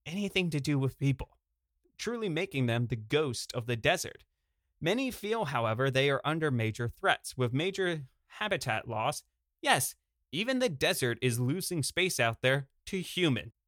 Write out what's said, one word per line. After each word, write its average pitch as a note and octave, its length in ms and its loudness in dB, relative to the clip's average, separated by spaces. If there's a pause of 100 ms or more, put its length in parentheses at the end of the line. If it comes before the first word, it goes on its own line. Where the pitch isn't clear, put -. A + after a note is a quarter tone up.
anything F#3 440 0
to D3+ 100 0
do C#3+ 180 0
with C3+ 200 0
people, - 400 -2 (600)
truly A3+ 300 -4
making D3 380 0
them A#2 200 2
the A#2+ 100 -2
ghost B2+ 580 -2
of A2+ 120 -6
the A#2+ 100 -2
desert. - 480 -2 (560)
Many A#3+ 300 0
feel, G#3+ 360 -2
however, B2 440 0
they C3+ 200 2
are C3+ 140 0
under D#3 260 0
major A#2 380 0
threats, - 480 -2
with B2 160 0
major F3 500 -2 (240)
habitat D3 600 -2
loss. A2+ 340 -2 (380)
Yes, A3+ 340 2 (380)
even A#3 260 0
the B3 120 2
desert C#3 500 2
is B2 180 2
losing D3+ 440 0
space F3+ 360 0
out A#2 220 2
there C3+ 280 2 (180)
to F#3+ 140 -4
human. D3 520 0 (160)